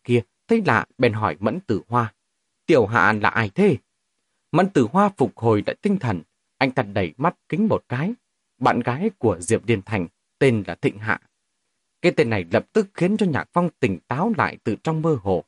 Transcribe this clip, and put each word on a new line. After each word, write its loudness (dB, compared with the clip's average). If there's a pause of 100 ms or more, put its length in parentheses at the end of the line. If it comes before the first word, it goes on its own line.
kia 2 (260)
thấy 2
lạ 2 (120)
bèn 2
hỏi -2
Mẫn -4
Tử -4
Hoa, -2 (520)
"Tiểu 4
Hạ 4
là 0
ai 0
thế?" 2 (720)
Mẫn 2
Tử 2
Hoa 2
phục -2
hồi 2
lại -4
tinh 0
thần, -4 (360)
anh 0
ta -2
đẩy -4
mắt -2 (140)
kính 0
một -2
cái. -4 (440)
Bạn 0
gái -4
của 0
Diệp -2
Liên 0
Thành -4 (320)
tên 2
là -8
Thịnh -4
Hạ. -4 (840)
Cái 2
tên 2
này -2
lập 0
tức 0
khiến 0
cho 0
Nhạc -2
Phong 0 (100)
tỉnh -2
táo -2
lại -2
từ -2
trong -2
mơ 0
hồ. -2